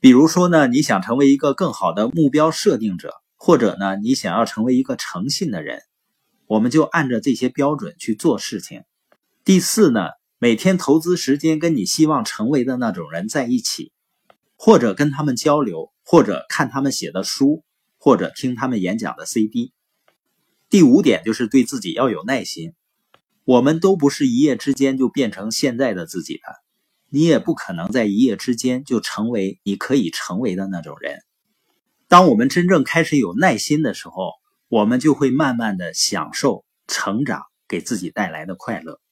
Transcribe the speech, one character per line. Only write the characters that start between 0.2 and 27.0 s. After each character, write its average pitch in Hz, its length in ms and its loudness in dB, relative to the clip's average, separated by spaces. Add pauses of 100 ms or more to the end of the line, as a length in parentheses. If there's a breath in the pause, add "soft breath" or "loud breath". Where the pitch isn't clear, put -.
说 180 220 2
呢， 156 180 4
你 123 140 0
想 104 200 0
成 117 140 -2
为 139 160 4
一 139 60 4
个 139 160 0
更 156 180 -2
好 90 220 -4
的 104 160 -2
目 147 200 2
标 151 220 2
设 156 260 0
定 104 200 -4
者， - 160 -14 (240)
或 170 200 4
者 107 220 0
呢， 98 160 -2
你 107 180 -2
想 92 220 -4
要 113 80 2
成 110 220 -4
为 127 100 0
一 131 80 0
个 127 140 -6
诚 98 320 -8
信 160 200 -6
的 85 140 -8
人， 60 160 -12 (680)
我 110 120 0
们 117 100 2
就 156 140 2
按 147 240 -2
照 123 140 -2
这 135 120 0
些 127 140 -2
标 143 300 -2
准 104 200 -12
去 - 160 -6
做 113 240 0
事 98 220 -10
情。 - 240 -18 (640)
第 190 160 6
四 185 280 2
呢， 101 200 -2 (280)
每 117 200 2
天 185 200 0
投 156 220 2
资 175 160 -2
时 143 220 -2
间 160 220 0
跟 165 180 0
你 98 80 -2
希 156 220 2
望 139 180 0
成 110 240 -6
为 139 160 0
的 127 100 -4
那 120 160 -2
种 82 180 -10
人 87 200 -6
在 135 160 -4
一 120 140 0
起， - 340 -10 (640)
或 220 200 6
者 120 160 0
跟 98 180 0
他 139 120 -8
们 131 140 -2
交 151 240 0
流， 90 320 -8 (100)
或 - 200 6
者 98 260 -4
看 131 200 -4
他 135 120 -6
们 139 100 0
写 87 200 -8
的 92 120 -6
书， 147 400 0 (360)
或 135 160 6
者 90 200 -4
听 127 200 -6
他 120 120 -4
们 120 140 -2
演 101 160 -2
讲 - 200 -8
的 80 80 -14
C 110 220 -2
D。 120 260 -6 (960)
第 196 140 8
五 143 180 8
点 107 220 2
就 104 80 -4
是 113 160 -2
对 131 160 4
自 123 160 -6
己 92 140 -8
要 127 160 0
有 82 140 -6
耐 117 200 -4
心。 160 300 -12 (720)
我 123 160 4
们 156 180 2
都 190 160 4
不 143 140 2
是 139 180 -2
一 120 100 0
夜 135 200 2
之 139 160 -4
间 135 240 0
就 131 100 0
变 117 240 -2
成 98 180 -10
现 120 280 -4
在 123 160 -2
的 90 120 -8
自 - 160 -10
己 - 140 -12
的， - 60 -18 (680)